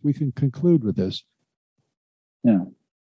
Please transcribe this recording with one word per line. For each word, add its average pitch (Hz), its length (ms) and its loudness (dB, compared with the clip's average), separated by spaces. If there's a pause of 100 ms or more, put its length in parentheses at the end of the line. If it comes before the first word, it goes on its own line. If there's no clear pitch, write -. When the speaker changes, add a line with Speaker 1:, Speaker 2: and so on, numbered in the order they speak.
Speaker 1:
we 143 100 0
can 139 180 -4
conclude 147 520 0
with 101 120 -2
this, 95 280 -4 (1200)
Speaker 2:
Yeah. 101 220 2 (520)